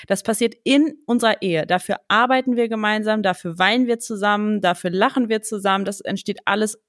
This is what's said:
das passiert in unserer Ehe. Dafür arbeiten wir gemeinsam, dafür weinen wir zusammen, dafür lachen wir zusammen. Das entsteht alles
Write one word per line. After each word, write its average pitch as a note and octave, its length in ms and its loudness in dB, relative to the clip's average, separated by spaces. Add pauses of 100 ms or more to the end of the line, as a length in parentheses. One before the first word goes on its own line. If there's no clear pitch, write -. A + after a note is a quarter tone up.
das G3 160 -2
passiert A3+ 320 0 (100)
in C#4+ 400 4
unserer A3+ 380 0
Ehe. E3 240 0
Dafür F3+ 320 -2 (100)
arbeiten B3 480 2
wir A#3 120 2
gemeinsam, G#3+ 540 0
dafür F3+ 360 -2
weinen A3+ 280 2
wir A#3 120 0
zusammen, G#3 640 0
dafür F3+ 280 0
lachen A3+ 380 0
wir A3 140 0
zusammen. G3 420 -2
Das G3 160 -6
entsteht G3 460 -6
alles G#3 320 0 (100)